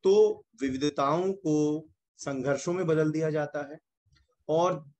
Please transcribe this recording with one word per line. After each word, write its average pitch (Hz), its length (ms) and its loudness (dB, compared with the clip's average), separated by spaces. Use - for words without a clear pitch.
तो 208 420 4
विविधताओं 143 720 -2
को 151 540 0
संघर्षों 139 560 -4
में 180 140 -2
बदल 156 240 2
दिया 156 200 -2
जाता 147 420 -6
है 160 60 -18
और 160 520 0